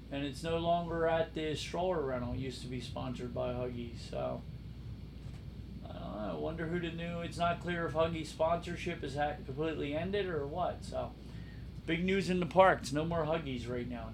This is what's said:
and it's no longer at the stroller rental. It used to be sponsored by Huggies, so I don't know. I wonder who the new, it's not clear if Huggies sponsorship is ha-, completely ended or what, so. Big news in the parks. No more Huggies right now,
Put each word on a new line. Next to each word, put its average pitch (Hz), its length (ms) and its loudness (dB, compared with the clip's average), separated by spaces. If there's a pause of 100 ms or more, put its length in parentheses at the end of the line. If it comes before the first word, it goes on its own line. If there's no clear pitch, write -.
(120)
and 139 140 -2
it's 139 180 -6
no 165 140 2
longer 165 500 2
at 165 260 4
the 156 220 0
stroller 175 460 0
rental. 123 320 0
It 127 60 -2
used 127 220 -4
to 123 60 -8
be 127 120 -4
sponsored 123 540 -4
by 127 200 0
Huggies, 123 560 -4
so 127 320 -2 (1500)
I - 40 -8
don't 175 220 -6
know. 208 180 -2
I 156 60 -4
wonder 160 280 -2
who 175 120 0
the 165 120 -2
new, 170 280 -4
it's 170 180 -4
not 170 240 4
clear 170 240 0
if 143 80 -2
Huggies 165 340 2
sponsorship 170 760 0
is 139 120 -4
ha-, 147 200 2 (100)
completely 147 500 -2
ended 190 320 0
or 147 200 0
what, 165 360 -2
so. 127 280 -4 (760)
Big 165 180 2
news 185 260 4
in 180 120 4
the 175 40 2
parks. 156 460 8
No 151 140 2
more 165 200 2
Huggies 139 440 0
right 123 200 -2
now, 117 240 -6